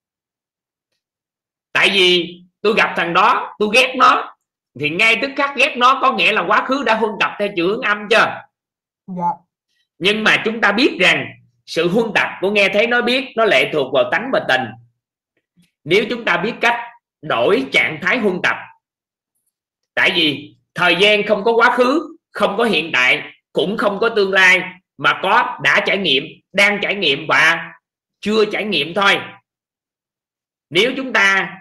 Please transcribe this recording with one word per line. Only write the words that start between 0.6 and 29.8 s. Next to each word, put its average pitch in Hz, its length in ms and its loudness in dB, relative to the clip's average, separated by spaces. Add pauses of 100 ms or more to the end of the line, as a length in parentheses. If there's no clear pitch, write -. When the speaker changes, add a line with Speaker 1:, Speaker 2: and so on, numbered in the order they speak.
Speaker 1:
Tại 170 200 2
vì 180 460 2 (220)
tôi 208 160 0
gặp 160 200 0
thằng 170 180 -2
đó, 214 440 0
tôi 214 160 0
ghét 254 240 2
nó, 262 380 2 (440)
thì 147 100 -2
ngay 214 320 0
tức 269 140 -4
khắc 277 200 -2
ghét 269 200 0
nó 254 260 4
có 254 100 2
nghĩa 196 200 0
là 196 140 0
quá 233 200 2
khứ 277 200 -2
đã 220 80 2
huân 208 260 0
tập 151 180 0
theo 208 180 -2
chiều 170 120 0
hướng 226 120 -2
âm 208 180 -2 (120)
chưa? 208 320 2 (640)
Speaker 2:
Dạ. 180 240 -4 (680)
Speaker 1:
Nhưng 214 260 0
mà 160 200 2
chúng 220 160 -4
ta 202 120 2
biết 254 280 2
rằng 160 260 2 (400)
sự 165 220 -2
huân 220 260 0
tập 127 140 0 (120)
của 190 100 0
nghe 202 180 2
thấy 208 180 2
nói 240 160 0
biết 254 340 -2
nó 226 80 2
lệ 143 280 2
thuộc 135 220 -2
vào 127 180 4
tánh 220 200 -2
và 160 160 0
tình. 127 160 0 (1200)
Nếu 196 260 2
chúng 233 140 -6
ta 175 120 0
biết 202 240 -4
cách 233 160 2 (460)
đổi 156 500 0
trạng 147 300 0
thái 196 160 -2
huân 190 240 -2
tập, 117 140 0 (1400)
tại 139 200 2
vì 143 420 -2 (180)
thời 170 260 2
gian 208 260 4
không 202 180 0
có 233 80 2
quá 233 240 4
khứ, 254 400 0 (140)
không 196 280 -2
có 226 60 2
hiện 165 280 -2
tại, 131 300 2 (300)
cũng 202 240 -2
không 196 240 -2
có 233 80 2
tương 202 240 0
lai, 185 280 4 (360)
mà 147 260 0
có 214 400 0
đã 156 240 2
trải 185 120 0
nghiệm, 151 260 0 (280)
đang 202 300 0
trải 170 120 -4
nghiệm 160 340 -2
và 160 440 0 (480)
chưa 214 240 0
trải 202 200 -4
nghiệm 165 300 -4
thôi. 196 240 2 (1500)